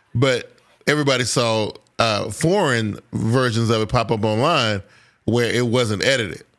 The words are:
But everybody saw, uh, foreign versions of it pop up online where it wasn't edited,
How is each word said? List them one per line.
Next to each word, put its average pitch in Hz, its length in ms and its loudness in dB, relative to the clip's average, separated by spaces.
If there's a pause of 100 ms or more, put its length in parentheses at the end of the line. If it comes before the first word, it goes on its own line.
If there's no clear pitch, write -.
(140)
But 123 380 0 (340)
everybody 139 380 2
saw, 110 480 0 (260)
uh, 110 320 0
foreign 131 680 0 (140)
versions 113 580 0
of 113 120 2
it 107 60 -2
pop 113 220 0
up 107 140 0
online 113 580 0 (420)
where 117 260 0
it 123 160 0
wasn't 110 380 0
edited, 120 400 -2 (140)